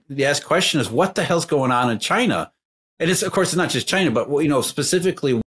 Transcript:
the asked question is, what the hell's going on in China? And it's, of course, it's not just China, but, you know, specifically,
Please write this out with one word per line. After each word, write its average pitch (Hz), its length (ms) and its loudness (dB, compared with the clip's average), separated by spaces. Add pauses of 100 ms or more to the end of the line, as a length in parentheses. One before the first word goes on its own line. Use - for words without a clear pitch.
the 139 180 -2
asked 143 200 0
question 165 340 0
is, 101 100 -2
what 165 260 0
the 185 80 0
hell's 170 220 0
going 131 260 0
on 123 200 2
in 110 80 -2
China? 180 520 0 (480)
And 170 120 0
it's, 180 120 0
of 180 80 -2
course, 190 180 2
it's 160 80 -2
not 165 120 2
just 127 180 -2
China, 185 220 2
but, 117 200 0 (100)
you 151 100 2
know, 139 120 2
specifically, 147 800 0 (120)